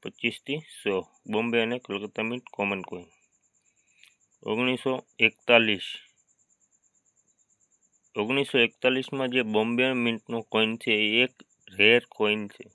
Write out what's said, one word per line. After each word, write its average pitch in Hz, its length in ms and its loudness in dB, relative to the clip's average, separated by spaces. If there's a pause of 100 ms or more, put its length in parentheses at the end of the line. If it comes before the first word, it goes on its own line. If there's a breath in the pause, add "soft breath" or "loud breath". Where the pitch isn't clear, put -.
પચીસથી - 580 -12 (180)
સો, - 160 -4 (360)
બોમ્બે 117 300 -4
અને 113 180 -4
કલકત્તા 104 500 -8
મિન્ટ 123 160 -10 (100)
કોમન 98 340 -4
કોઈન. 87 200 -14 (1300 soft breath)
ઓગણીસો 127 500 -2 (340)
એકતાલીસ. 110 600 2 (2250)
ઓગણીસો 131 420 -2
એકતાલીસમાં 131 760 0
જે 127 100 2
બોમ્બે 113 420 0 (180)
મિન્ટનો 117 400 -4
કોઈન 110 280 2 (100)
છે, 117 120 0 (120)
એ 104 40 0 (140)
એક 127 100 -2 (460)
રેર 113 240 6 (140)
કોઈન 107 240 0 (120)
છે - 100 -20 (120)